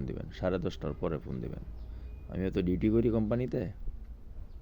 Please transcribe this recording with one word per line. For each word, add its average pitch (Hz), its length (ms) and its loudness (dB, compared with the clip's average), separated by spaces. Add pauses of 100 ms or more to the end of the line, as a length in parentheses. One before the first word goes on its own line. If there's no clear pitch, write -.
দিবেন, - 200 -4 (100)
সাড়ে 92 280 4
দশটার 78 360 -2
পরে 82 240 2
ফোন 69 180 -4
দিবেন। - 200 -4 (680)
আমি 90 100 0 (140)
তো 104 120 4
ডিউটি 90 280 4
করি 117 220 6
কোম্পানিতে, 120 440 2 (1000)